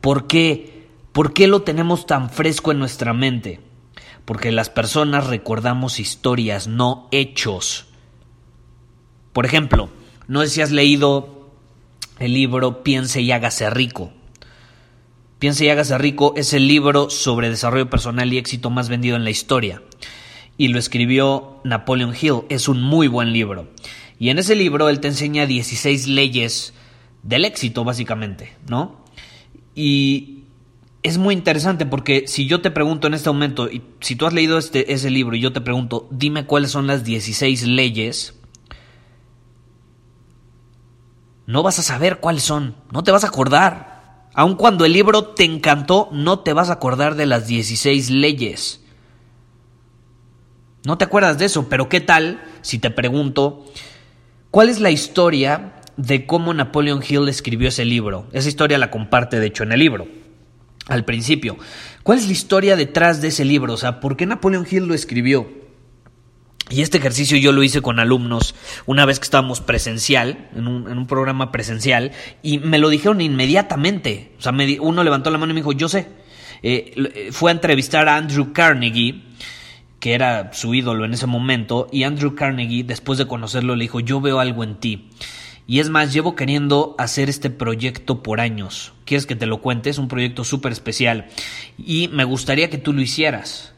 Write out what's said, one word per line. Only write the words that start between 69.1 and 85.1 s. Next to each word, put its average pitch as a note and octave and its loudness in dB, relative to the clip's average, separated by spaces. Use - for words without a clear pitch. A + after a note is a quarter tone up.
que - -8
estábamos C3 2
presencial, A#2 0
en A#2 -6
un, B2 -6
en A#2+ -6
un B2+ -6
programa C3 -2
presencial, A#2 0
y D3 0
me D#3 2
lo D#3 6
dijeron D#3 4
inmediatamente. D3+ 0
O - -16
sea, B2+ -2
me C#3 2
di-, C#3 0
uno E3 2
levantó C#3+ 2
la D#3 0
mano D#3+ -2
y D#3+ -2
me D#3+ -2
dijo, C#3+ -2
"Yo D3+ -2
sé". F#3+ -2
Eh, - -2
lo, C3+ -2
eh, G#2 -10
fue E3+ 2
a - 2
entrevistar D#3 2
a D3+ 6
Andrew D3 -2
Carnegie, B2 2
que A#2+ -2
era A#2+ 0
su A#2 -4
ídolo A#2+ -2
en A2 -4
ese A#2+ -4
momento, A#2+ -2
y C3+ 0
Andrew C#3+ -2
Carnegie, B2 -4
después B2 -4
de C3 0
conocerlo, B2 -4
le A#2 -2
dijo, A#2 -6
"Yo B2+ -2
veo C3+ 0
algo B2 -2
en G#2+ -10
ti. G#2+ -6